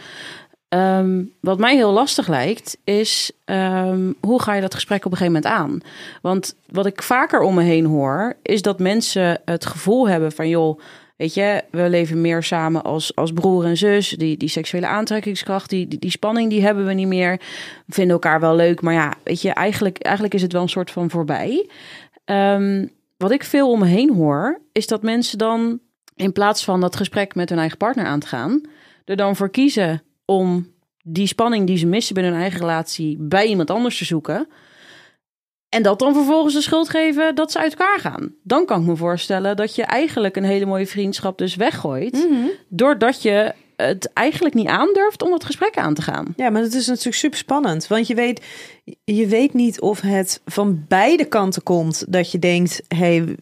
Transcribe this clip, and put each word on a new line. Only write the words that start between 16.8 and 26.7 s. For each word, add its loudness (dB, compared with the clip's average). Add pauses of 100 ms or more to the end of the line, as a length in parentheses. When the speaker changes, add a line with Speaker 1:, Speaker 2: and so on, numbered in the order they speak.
Speaker 1:
we -2
niet 0
meer. 2 (540)
We -16
vinden 4
elkaar 2
wel 4
leuk, 4
maar 0
ja, 0 (100)
weet -4
je, -2
eigenlijk, -2
eigenlijk -2
is 2
het -2
wel 0
een -2
soort -4
van -4
voorbij." -2 (560)
Ehm, 2 (320)
wat 0
ik 0
veel 2
om 2
me 4
heen 4
hoor, 0 (100)
is -2
dat -2
mensen -2
dan, -2 (360)
in -2
plaats 0
van 0